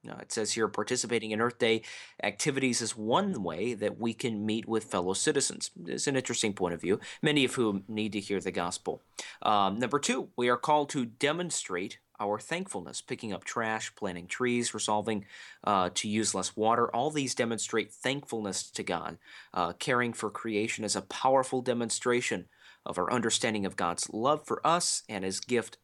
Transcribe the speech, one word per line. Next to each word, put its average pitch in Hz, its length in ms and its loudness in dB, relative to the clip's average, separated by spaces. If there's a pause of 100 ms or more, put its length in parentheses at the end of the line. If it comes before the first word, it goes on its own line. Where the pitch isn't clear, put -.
Uh, - 120 -12
it - 100 -14
says 107 220 -2
here, 110 160 2
"Participating 110 640 0
in 107 80 0
Earth 120 180 2
Day 113 240 4 (400)
activities 127 580 0
is 113 160 -4
one 135 460 0
way 92 320 -2
that 98 240 -2
we 113 160 -2
can 107 320 -2
meet 110 220 -2
with 110 160 0
fellow 92 300 0
citizens." - 560 0 (140)
It's - 220 -4
an 143 80 0
interesting 117 380 0
point 90 220 0
of 80 60 -8
view, 90 200 2 (220)
many 147 220 4
of 117 100 0
whom 104 340 2
need 107 240 -2
to 104 80 -2
hear 95 200 -2
the 90 120 -4
gospel. 87 500 -4 (400)
Um, 101 380 4
number 127 180 2
two, 240 380 0
we 120 120 2
are 123 80 6
called 151 340 2
to 127 160 0
demonstrate 131 920 -2 (220)
our 104 180 0
thankfulness, 131 640 -6
picking 113 300 -6
up 87 120 -6
trash, 110 520 -2
planting 90 320 -6
trees, 120 440 0
resolving, 107 540 0 (380)
uh, 95 300 4
to - 140 -2
use 104 280 2
less 92 200 -4
water. 117 380 4
All 131 160 2
these 143 240 -2
demonstrate 113 580 0
thankfulness 117 800 -4
to - 140 -8
God. 82 340 -4 (340)
Uh, 87 200 0
caring 123 400 2
for 110 180 -4
creation 110 540 -2
is 101 100 0
a 95 80 0
powerful 131 600 2
demonstration 120 840 0 (400)
of - 100 -4
our 90 160 2
understanding 110 540 2
of 90 100 -4
God's 85 340 0
love 135 360 2
for - 180 -2
us 170 440 2
and 98 160 -4
his 95 160 -2
gift - 440 0